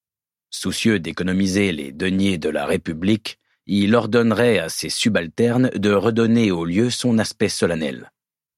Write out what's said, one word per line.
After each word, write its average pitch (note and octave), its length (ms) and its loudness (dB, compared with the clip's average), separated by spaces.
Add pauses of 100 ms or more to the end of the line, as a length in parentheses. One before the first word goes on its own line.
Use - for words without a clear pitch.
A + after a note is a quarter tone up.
(520)
Soucieux G2+ 480 -2
d'économiser F#2 720 -2
les C#2+ 200 -8
deniers F#2+ 460 0
de D2+ 120 -4
la D2 180 -4
République, E2+ 720 -2 (260)
il G2+ 300 2
ordonnerait A2+ 640 2
à E2 100 -4
ses - 200 -8
subalternes A#2 800 0
de G2+ 200 0
redonner A2+ 600 2
au E2+ 140 -2
lieu G#2+ 260 0
son A#2+ 260 0
aspect G#2 320 -2
solennel. D#2+ 640 -4 (460)